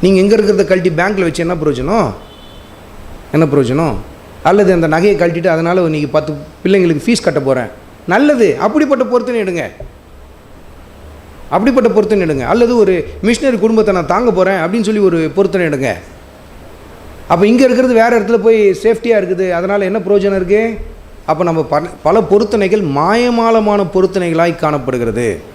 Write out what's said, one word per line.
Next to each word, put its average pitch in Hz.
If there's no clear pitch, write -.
நீங்க 190
எங்க 202
இருக்கிறத 202
கழட்டி 180
பேங்க்ல 185
வச்சு 170
என்ன 175
பிரயோஜனம்? 151
என்ன 156
பிரயோஜனம்? 135
அல்லது 190
அந்த 165
நகையை 170
கழட்டிட்டு 170
அதனால 170
நீங்க 151
பத்து 151
பிள்ளைங்களுக்கு 180
ஃபீஸ் -
கட்ட 151
போறேன், 131
நல்லது, 247
அப்படிப்பட்ட 262
பொருத்தனை 233
எடுங்க, 175
அப்படிப்பட்ட 233
பொருத்தனை 202
எடுங்க. 135
அல்லது 240
ஒரு 196
மிஷினரி 233
குடும்பத்தை 214
நான் 165
தாங்க 233
போறேன் 185
அப்படின்னு 190
சொல்லி 214
ஒரு 175
பொருத்தனை 185
எடுங்க. 135
அப்ப 170
இங்க 240
இருக்கிறது 254
வேற 226
இடத்துல 214
போய் 220
சேஃப்டியா 226
இருக்குது, 185
அதனால 190
என்ன 190
பிரயோஜனம் 196
இருக்கு? 196
அப்ப 160
நம்ம 165
பல, 151
பல 185
பொருத்தனைகள் 202
மாயமாலமான 226
பொருத்தனைகளாய் 175
காணப்படுகிறது. 123